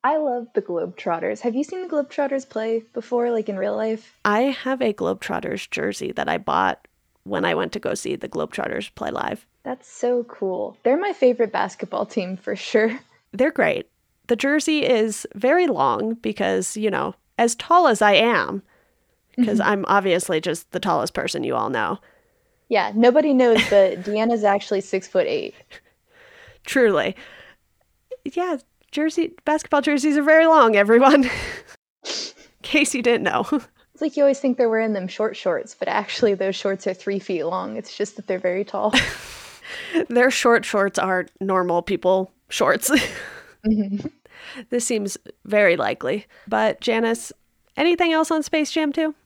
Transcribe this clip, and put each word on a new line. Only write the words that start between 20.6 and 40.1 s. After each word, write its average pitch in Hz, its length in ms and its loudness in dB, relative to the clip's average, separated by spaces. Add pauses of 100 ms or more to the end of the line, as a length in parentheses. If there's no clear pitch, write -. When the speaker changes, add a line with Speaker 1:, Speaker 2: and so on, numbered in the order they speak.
Speaker 2:
the 180 80 -4
tallest 160 340 -2
person - 300 -4
you 127 120 -2
all 110 140 -2
know. 113 280 -2 (680)
Speaker 1:
Yeah, 202 260 0
nobody 254 380 4
knows, 247 260 4 (120)
but 190 320 4
Speaker 2:
<laughs> - 20 -14
Speaker 1:
Deanna's 214 400 -2
actually 202 380 0
six-foot-eight. - 720 -2 (1120)
Speaker 2:
Truly. 196 500 2 (1160)
Yeah, 349 240 -2 (340)
jersey, 320 440 -2 (100)
basketball 302 380 0
jerseys 294 340 2
are 294 60 2
very 320 240 8
long, 226 300 6
everyone. 247 480 8
<laughs> - 800 -10
In - 60 -10 (520)
case 302 320 0
you 240 80 -4
didn't 240 220 2
know. - 260 -2
<laughs> 294 100 0 (320)
Speaker 1:
It's - 80 -16
like 302 160 -2
you 294 80 4
always 269 160 4
think 254 180 0
they're 240 100 4
wearing 220 240 0
them 185 140 -4
short 214 300 -4
shorts, - 420 -4
but - 80 -6
actually 208 480 0
those 190 220 -2
shorts 196 320 -4
are 185 60 -4
three 196 260 -4
feet 170 240 -4
long. 185 320 -6
It's - 200 -12
just 208 200 -8
that 214 100 -16
they're 185 140 -4
very 185 240 -2
tall. 208 280 -2 (580)
<laughs> - 580 -6
Speaker 2:
Their 247 240 4